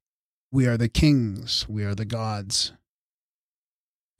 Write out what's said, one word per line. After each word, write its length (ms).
"We 160
are 100
the 120
kings, 800
we 160
are 100
the 120
gods." 680